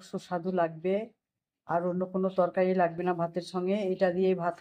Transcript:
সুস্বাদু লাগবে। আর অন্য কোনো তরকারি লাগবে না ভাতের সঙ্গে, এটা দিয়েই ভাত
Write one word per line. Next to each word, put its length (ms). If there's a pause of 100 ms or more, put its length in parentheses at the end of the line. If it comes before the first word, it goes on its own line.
সুস্বাদু 500
লাগবে। 420 (720)
আর 180
অন্য 200
কোনো 240
তরকারি 460
লাগবে 280
না 100
ভাতের 380
সঙ্গে, 240 (140)
এটা 220
দিয়েই 320
ভাত 180